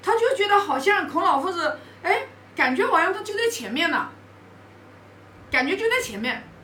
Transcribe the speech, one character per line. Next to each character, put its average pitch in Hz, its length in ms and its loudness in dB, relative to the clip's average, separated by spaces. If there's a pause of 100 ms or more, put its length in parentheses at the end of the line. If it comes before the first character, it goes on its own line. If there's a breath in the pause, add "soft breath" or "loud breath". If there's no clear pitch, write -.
他 427 120 0
就 466 220 2
觉 403 120 0
得 403 100 6
好 277 220 0
像 392 280 2
孔 320 140 -2
老 339 180 2
夫 359 120 -2
子， 320 260 -4 (240 loud breath)
哎， 453 220 0 (320)
感 254 200 0
觉 381 120 2
好 359 120 4
像 339 140 2
他 415 80 -6
就 415 140 -6
在 466 160 0
前 214 200 -8
面 311 200 0
呢， - 180 -2 (1400)
感 262 160 0
觉 349 80 0
就 440 140 -2
在 494 120 2
前 202 180 -10
面， 226 280 -6 (160)